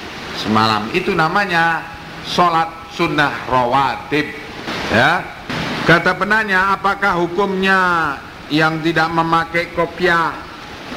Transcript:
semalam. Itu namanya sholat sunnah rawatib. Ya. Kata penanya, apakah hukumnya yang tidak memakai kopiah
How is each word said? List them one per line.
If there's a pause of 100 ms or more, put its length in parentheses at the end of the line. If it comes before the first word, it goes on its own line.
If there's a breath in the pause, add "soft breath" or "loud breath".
(400)
semalam.
Itu
namanya (400)
sholat (240)
sunnah (160)
rawatib. (640)
Ya. (640)
Kata
penanya,
apakah
hukumnya (320)
yang
tidak
memakai
kopiah (640)